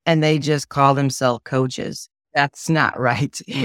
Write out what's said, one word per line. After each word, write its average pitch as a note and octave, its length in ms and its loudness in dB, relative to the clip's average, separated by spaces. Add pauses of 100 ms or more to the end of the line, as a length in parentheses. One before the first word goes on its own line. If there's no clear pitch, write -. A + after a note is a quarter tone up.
and D#3+ 180 2
they D3+ 160 2
just C#3+ 300 -2
call C#3 240 4
themselves B2+ 520 0
coaches. - 640 -4 (240)
That's C#3+ 360 -2
not D3+ 300 0
<laughs> B2 100 0
right. A#2+ 300 -2 (260)